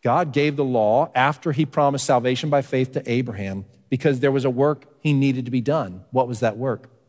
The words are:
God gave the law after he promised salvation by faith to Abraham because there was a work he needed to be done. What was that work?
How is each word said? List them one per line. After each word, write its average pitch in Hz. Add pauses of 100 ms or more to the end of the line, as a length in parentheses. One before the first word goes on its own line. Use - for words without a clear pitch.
God 131
gave 143
the 143
law 123
after 143
he 156
promised 139
salvation 127
by 139
faith 131
to -
Abraham 98 (240)
because 127
there 139
was 135
a 135
work 143 (160)
he 151
needed 135
to 120
be 127
done. 110
What 123
was 117
that 110
work? 120 (180)